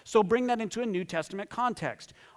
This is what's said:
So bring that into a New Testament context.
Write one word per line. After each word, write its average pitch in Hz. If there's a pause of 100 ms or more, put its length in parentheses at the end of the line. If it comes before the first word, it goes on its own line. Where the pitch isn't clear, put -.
So 214
bring 233
that 240
into 220
a 247
New 185
Testament 175
context. 208 (240)